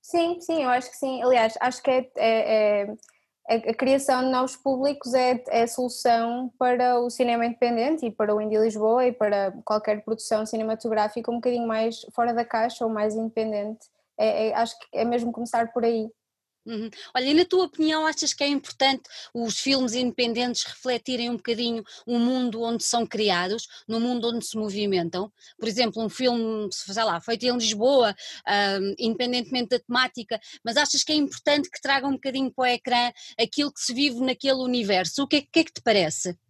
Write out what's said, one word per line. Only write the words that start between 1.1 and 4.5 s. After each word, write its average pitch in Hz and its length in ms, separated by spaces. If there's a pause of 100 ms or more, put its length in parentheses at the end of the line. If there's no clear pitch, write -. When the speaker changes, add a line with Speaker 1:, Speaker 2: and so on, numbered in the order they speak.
Speaker 1:
Aliás, 233 360
acho 247 240
que 277 80
é, 254 280
é, 214 640
é, 214 120 (540)
a, 226 220
a 226 40
criação 269 480
de 262 80
novos 254 240